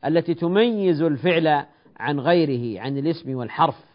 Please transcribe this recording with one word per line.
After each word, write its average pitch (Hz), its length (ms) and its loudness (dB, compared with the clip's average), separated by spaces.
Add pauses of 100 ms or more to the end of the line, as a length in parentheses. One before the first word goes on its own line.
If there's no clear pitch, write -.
التي 165 300 0
تميز 185 680 2
الفعل 156 640 2 (320)
عن 139 240 -4
غيره، 127 600 0
عن 135 180 -6
الاسم 143 360 -4
والحرف 131 500 -2 (100)